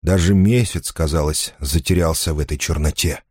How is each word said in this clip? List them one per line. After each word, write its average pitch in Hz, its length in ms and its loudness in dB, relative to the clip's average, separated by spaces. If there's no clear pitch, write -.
Даже 90 300 2
месяц, 101 580 2
казалось, 78 680 -2
затерялся 82 720 0
в 76 60 -4
этой 73 180 -4
чёрноте. 76 760 -2